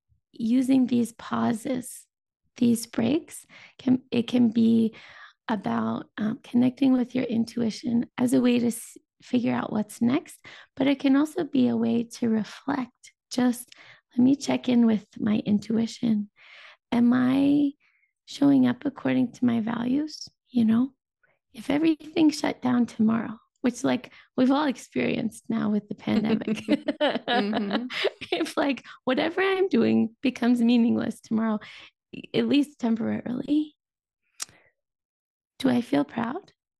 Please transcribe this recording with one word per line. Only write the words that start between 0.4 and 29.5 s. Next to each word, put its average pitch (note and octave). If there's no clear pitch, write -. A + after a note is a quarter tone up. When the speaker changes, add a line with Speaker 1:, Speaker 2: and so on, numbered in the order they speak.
Speaker 1:
these A#3+
pauses, A#3
these A#3
breaks, C4
can, B3+
it A#3
can B3
be A3+
about, A3+
um, G#3+
connecting B3+
with B3
your B3+
intuition A#3
as B3
a C4
way A#3+
to A#3+
s-, -
figure B3
out A#3+
what's G#3+
next, B3
but C4+
it C#4
can C4+
also D4+
be B3+
a A#3
way A#3
to A#3
reflect. A#3+
Just, B3
"Let A#3+
me C4+
check B3+
in A#3+
with A3
my G#3+
intuition. A3
Am A#3+
I C#4
showing C#4
up B3
according C4
to -
my A#3
values?" B3+
You A#3+
know, A#3
if A3
everything D#4
shut -
down B3
tomorrow, A3+
which, A#3+
like, B3+
we've B3+
all C#4+
experienced A#3+
now A3
with G#3
the -
pandemic, A3
<laughs> D4
Speaker 2:
Mm-hmm. A3
Speaker 1:
if, E4
like, C#4+
whatever E4
I'm F#4+